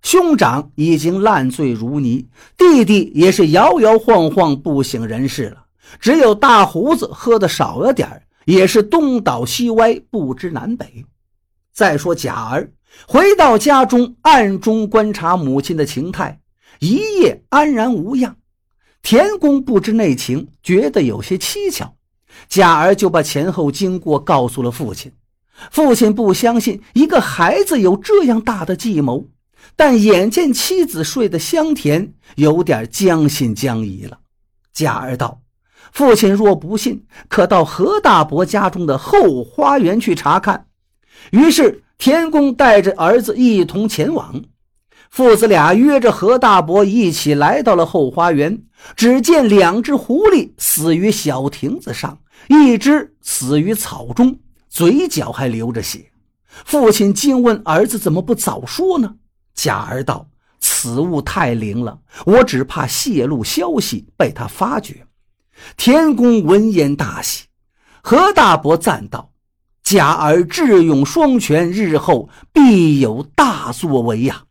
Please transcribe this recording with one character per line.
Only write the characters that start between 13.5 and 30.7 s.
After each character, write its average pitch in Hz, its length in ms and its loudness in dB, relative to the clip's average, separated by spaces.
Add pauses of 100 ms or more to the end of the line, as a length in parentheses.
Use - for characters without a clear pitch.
家 269 280 4
中， 247 380 0
暗 220 360 4
中 220 280 -2
观 214 260 0
察 175 240 -2
母 139 240 -2
亲 160 160 -6
的 147 80 0
情 151 260 -8
态， - 300 -10 (380)
一 180 160 0 (240)
夜 190 300 0
安 302 220 2
然 240 220 0
无 202 220 -6
恙。 247 220 -4 (680)
田 392 340 2
公 285 260 0
不 220 160 0
知 214 120 -4
内 202 240 0
情， - 320 -8 (160)
觉 214 260 0
得 185 140 0
有 113 180 -4
些 185 160 -6
蹊 403 340 -6
跷， - 220 -12 (560)
贾 180 240 4
儿 170 200 2
就 196 160 0
把 160 120 0
前 151 300 -4
后 151 200 -4
经 185 280 -6
过 151 200 -2
告 135 280 0
诉 123 140 -8
了 120 100 -4
父 120 220 -10
亲。 - 180 -18 (600)
父 285 240 2
亲 214 180 2
不 208 200 0
相 233 260 0
信 226 220 -6 (120)
一 285 140 2
个 311 140 2
孩 220 420 -2
子 330 160 -2
有 185 160 2
这 381 300 0
样 226 160 0
大 208 240 -6
的 180 100 -4
计 208 240 -4
谋， 135 300 -6 (460)
但 262 260 4
眼 208 280 4
见 302 220 0
妻 359 340 -2